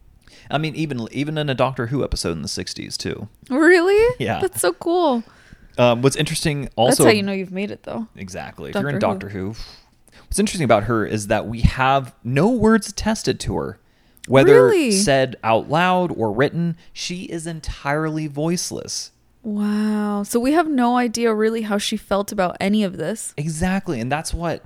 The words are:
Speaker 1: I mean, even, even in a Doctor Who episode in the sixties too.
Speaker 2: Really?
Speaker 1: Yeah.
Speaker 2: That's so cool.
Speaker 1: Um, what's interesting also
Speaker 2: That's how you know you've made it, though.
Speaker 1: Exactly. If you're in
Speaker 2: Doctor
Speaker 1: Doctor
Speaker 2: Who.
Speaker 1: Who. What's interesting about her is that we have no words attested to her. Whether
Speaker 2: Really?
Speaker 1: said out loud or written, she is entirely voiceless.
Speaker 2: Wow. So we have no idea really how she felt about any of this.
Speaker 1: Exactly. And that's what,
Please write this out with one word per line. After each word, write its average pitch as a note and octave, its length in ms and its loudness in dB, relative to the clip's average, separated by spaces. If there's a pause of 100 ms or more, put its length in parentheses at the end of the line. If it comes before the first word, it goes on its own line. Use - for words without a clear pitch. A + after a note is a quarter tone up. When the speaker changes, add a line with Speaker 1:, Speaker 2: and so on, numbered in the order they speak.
(500)
Speaker 1:
I C#3+ 80 -2
mean, D#3 180 -4
even, C#3 340 -4
even C#3+ 280 -4
in D3 120 -2
a C3+ 40 0
Doctor C3 340 0
Who C3+ 160 -2
episode - 280 -2
in D#2+ 100 -6
the - 60 -8
sixties - 480 -10
too. - 320 -8 (220)
Speaker 2:
Really? F#4 680 4
Speaker 1:
Yeah. - 220 -2
Speaker 2:
That's F#4 200 -4
so F4+ 140 0
cool. E4 480 0 (560)
Speaker 1:
Um, A#2+ 240 4
what's C3+ 140 4
interesting D3+ 600 -2
also - 280 4
Speaker 2:
That's A#3+ 80 8
how G#3+ 40 4
you G#3 60 -2
know G3 100 -4
you've F#3+ 200 -6
made G3 180 -6
it, - 140 -14
though. A3+ 220 -10 (100)
Speaker 1:
Exactly. D#2+ 540 -12
If - 60 -6
you're C#3+ 120 0
in C#3+ 100 -2
Speaker 2:
Doctor G3 280 -2
Speaker 1:
Doctor - 40 -10
Speaker 2:
Who. G2 220 -6
Speaker 1:
Who. A2+ 40 -12 (720)
What's - 100 -2
interesting G3 260 0
about A2 200 4
her A2+ 200 0
is G#2 220 -2
that G2+ 200 0
we A2+ 160 -4
have C3+ 600 2
no C#3 280 2
words A3 380 2
attested - 520 -4
to G2 160 -4
her. C#2 220 -6 (500)
Whether G#4 380 8
Speaker 2:
Really? E4+ 260 4
Speaker 1:
said C3+ 500 2
out A2+ 260 2
loud F3+ 480 2
or A2 160 0
written, D#3 440 0 (160)
she F3+ 320 -10
is E3 220 -10
entirely D#3 840 -4
voiceless. - 840 -4 (320)
Speaker 2:
Wow. G#3 800 -2
So A3 160 -2
we B3+ 140 0
have D#4+ 160 2
no B3 280 2
idea A#3 380 0
really A3 280 0
how G#3 160 -2
she G#3 180 -4
felt G3+ 340 -2
about F#3 300 -2
any G#3 240 2
of F#3 140 -6
this. E3+ 380 -8
Speaker 1:
Exactly. E3 640 -2
And B2 120 -2
that's D3+ 200 -4
what, E3 340 -4